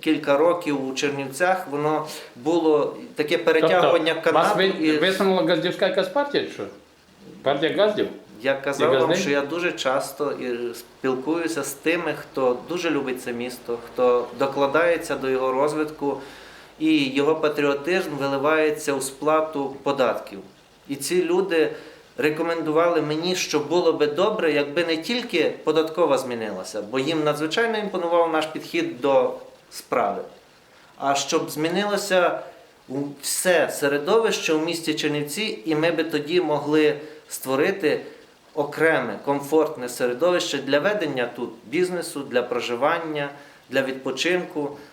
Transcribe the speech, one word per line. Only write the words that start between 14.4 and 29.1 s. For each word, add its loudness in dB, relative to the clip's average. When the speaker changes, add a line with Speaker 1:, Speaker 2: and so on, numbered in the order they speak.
Speaker 1:
до -4
його 0
розвитку, -2
і 2
його 2
патріотизм 0
виливається 0
у -2
сплату -2
податків. 0
І -6
ці 0
люди 2
рекомендували 2
мені, -2
що 0
було 2
би 2
добре, 2
якби 0
не -2
тільки -2
податкова 2
змінилася, -6
бо -4
їм 0
надзвичайно 0
імпонував 2
наш 2
підхід -4
до 4